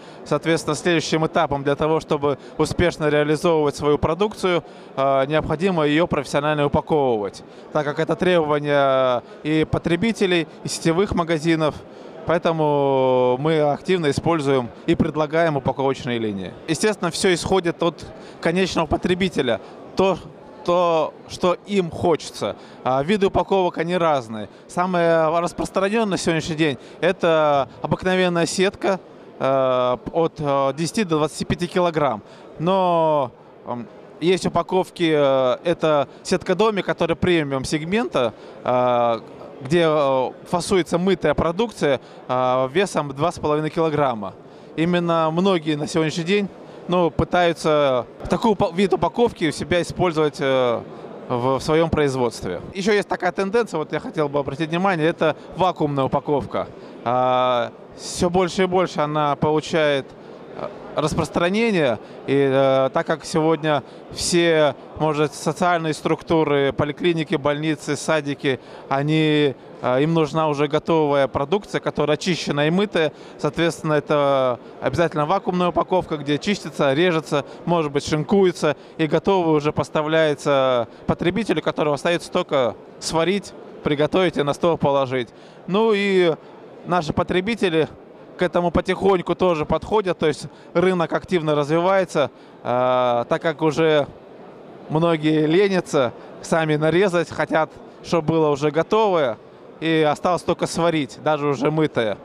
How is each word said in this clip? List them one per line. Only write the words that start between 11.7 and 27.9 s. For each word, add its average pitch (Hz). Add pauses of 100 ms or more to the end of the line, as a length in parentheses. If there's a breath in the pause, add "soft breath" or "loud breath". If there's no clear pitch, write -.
Поэтому 139
мы 156
активно 151
используем 139 (160 loud breath)
и 165
предлагаем 156
упаковочные 131
линии. 98 (140)
Естественно, 190
все 185
исходит 175
от 165 (360 loud breath)
конечного 180
потребителя. 175 (360 loud breath)
То, 190 (460)
то, 170 (160)
что 180 (100)
им 190
хочется. - (260 loud breath)
А, 131
виды 190
упаковок, 180
они 170
разные. 123 (180 loud breath)
Самое 170 (100)
распространенное 202
на 175
сегодняшний 160
день — 151 (220 loud breath)
это 156 (120 loud breath)
обыкновенная 175